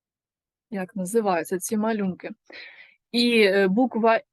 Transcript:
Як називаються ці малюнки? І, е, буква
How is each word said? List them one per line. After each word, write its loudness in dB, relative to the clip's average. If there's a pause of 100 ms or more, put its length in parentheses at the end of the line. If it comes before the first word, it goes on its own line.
(680)
Як -10
називаються 0
ці -4
малюнки? -2 (840)
І, 2
е, 4
буква 0 (120)